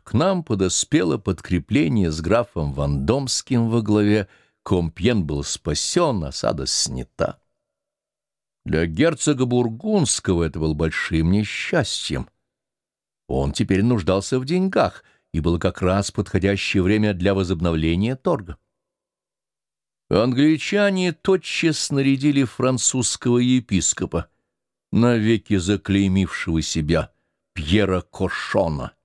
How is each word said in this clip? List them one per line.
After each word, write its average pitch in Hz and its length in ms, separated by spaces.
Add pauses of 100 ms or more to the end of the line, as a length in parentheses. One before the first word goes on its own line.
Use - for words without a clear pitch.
к - 100
нам 175 300
подоспело 92 760
подкрепление 101 920
с 80 100
графом 87 520
Вандомским 113 960
во 117 120
главе. 104 460 (360)
Компьен 92 640
был 71 180
спасен, 107 800
осада 67 420
снята. - 760 (1300)
Для 82 220
герцога 131 580
Бургундского 123 1000
это 78 160
было 78 140
большим 80 580
несчастьем. - 1000 (1000)
Он 69 240
теперь 98 320
нуждался 98 560
в 131 60
деньгах, 180 580 (300)
и 82 60
было 85 200
как - 220
раз 95 300
подходящее 98 680
время 104 320
для 95 220
возобновления 87 800
торга. 113 420 (1500)
Англичане 160 1040
тотчас - 760
нарядили 139 540
французского 123 960
епископа, 123 880 (600)
навеки 110 680
заклеймившего 95 1040
себя, 78 500 (420)
Пьера 92 480
Кошона 85 920 (100)